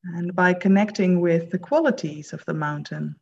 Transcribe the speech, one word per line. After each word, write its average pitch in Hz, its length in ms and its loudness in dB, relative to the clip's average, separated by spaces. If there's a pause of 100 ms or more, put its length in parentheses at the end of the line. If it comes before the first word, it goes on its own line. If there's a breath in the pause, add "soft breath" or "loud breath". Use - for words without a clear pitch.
And 175 300 -6
by 180 180 4
connecting 190 680 2
with 170 280 2
the 185 80 -4
qualities 180 760 -2
of 156 100 -14
the 160 100 -6
mountain 151 680 -6